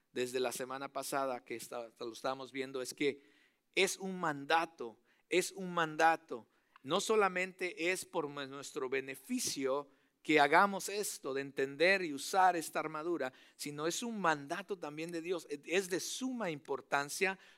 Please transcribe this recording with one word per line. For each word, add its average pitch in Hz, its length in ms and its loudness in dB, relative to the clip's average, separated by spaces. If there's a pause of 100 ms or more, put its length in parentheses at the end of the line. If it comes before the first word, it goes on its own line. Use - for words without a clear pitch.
(120)
desde 123 280 -2
la 123 100 0
semana 131 420 -6
pasada 135 520 -2
que 120 100 -10
está, 117 460 -10
lo 117 120 -8
estábamos 131 380 -6
viendo, 131 320 -4
es - 120 -8
que 143 280 0 (520)
es 185 240 4
un 190 200 -6
mandato, 147 800 0 (300)
es 180 240 2
un 180 200 -6
mandato. 160 760 2 (340)
No 160 180 0
solamente 185 920 2
es 180 120 -4
por 156 240 -4
nue-, 143 200 -8
nuestro 135 400 -6
beneficio 135 1000 -2 (340)
que 151 180 6
hagamos 180 480 6
esto 196 460 -4
de 135 80 -2
entender 139 580 2
y 156 140 -4
usar 180 420 4
esta 160 240 -4
armadura, 156 500 -4 (260)
sino 147 300 -6
es 170 160 -2
un 226 160 -4
mandato 170 600 0
también 160 340 -8
de 165 80 -4
Dios. 165 300 -4
E-, 147 160 -6
es 180 240 0
de 170 100 0
suma 240 500 -4
importancia, 143 880 -2 (200)